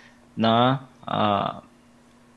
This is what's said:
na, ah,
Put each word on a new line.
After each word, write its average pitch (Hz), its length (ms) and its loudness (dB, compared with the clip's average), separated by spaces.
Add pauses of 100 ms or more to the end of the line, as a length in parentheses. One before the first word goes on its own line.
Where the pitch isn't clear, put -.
(340)
na, 117 500 2 (200)
ah, 104 560 -2 (760)